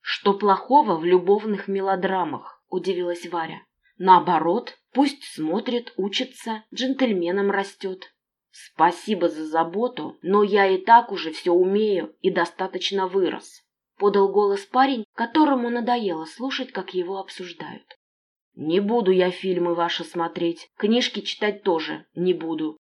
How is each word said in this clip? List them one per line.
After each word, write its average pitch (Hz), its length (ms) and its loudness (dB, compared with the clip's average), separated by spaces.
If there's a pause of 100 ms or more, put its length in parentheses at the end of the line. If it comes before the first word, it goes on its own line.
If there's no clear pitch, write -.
"Что - 320 -2
плохого 202 600 2
в 160 100 -6
любовных 196 640 2
мелодрамах?" 190 1000 -4
удивилась 175 640 -4
Варя. 165 320 -8 (340)
"Наоборот, 180 800 4 (160)
пусть 269 320 0
смотрит, 208 720 -4
учится, 220 680 -6 (100)
джентльменом 202 760 0
растёт". 196 640 -6 (380)
"Спасибо 170 800 0
за 156 160 -10
заботу, 165 760 -4
но 202 220 2
я 202 240 4
и 190 100 2
так 233 360 4
уже 160 180 -6
всё 175 240 0
умею 190 680 2
и 190 100 2
достаточно 185 760 -2
вырос", - 560 -2 (360)
подал 196 300 4
голос 196 380 0
парень, 254 380 2 (100)
которому 247 560 2
надоело 220 560 -2
слушать, 262 460 -8
как 190 200 -10
его 185 260 -4
обсуждают. 175 760 -14 (600)
"Не 160 240 0
буду 202 300 2
я 185 200 4
фильмы 175 440 -2
ваши 170 300 -2
смотреть, 170 720 -6
книжки 220 440 0
читать - 420 -6
тоже 160 520 -2
не 175 200 0
буду. 156 420 -6 (140)